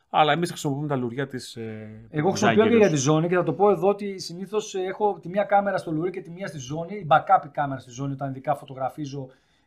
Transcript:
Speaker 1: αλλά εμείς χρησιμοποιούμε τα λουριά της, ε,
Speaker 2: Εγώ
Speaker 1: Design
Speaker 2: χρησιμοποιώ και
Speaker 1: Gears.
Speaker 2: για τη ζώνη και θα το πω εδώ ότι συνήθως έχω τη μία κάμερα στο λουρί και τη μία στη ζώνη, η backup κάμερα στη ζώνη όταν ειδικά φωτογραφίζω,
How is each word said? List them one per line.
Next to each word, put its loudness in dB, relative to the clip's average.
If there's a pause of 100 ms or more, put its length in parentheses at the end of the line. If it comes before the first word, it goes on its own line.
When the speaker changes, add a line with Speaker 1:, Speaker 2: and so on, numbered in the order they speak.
(100)
Speaker 1:
αλλά 4
εμείς 0
χρησιμοποιούμε -6
τα -2
λουριά -4
της, -12
ε, -14
Speaker 2:
Εγώ 0
Speaker 1:
Design 4
Speaker 2:
χρησιμοποιώ 4
και 6
Speaker 1:
Gears. 6
Speaker 2:
για 6
τη 2
ζώνη 4
και 2
θα 4
το 0
πω 4
εδώ 2
ότι -2
συνήθως -6
έχω -2
τη -12
μία 0
κάμερα 2
στο -4
λουρί 0
και -8
τη -16
μία -10
στη -10
ζώνη, -8
η -10
backup 4
κάμερα -4
στη -20
ζώνη -6
όταν -6
ειδικά -4
φωτογραφίζω, -8 (380)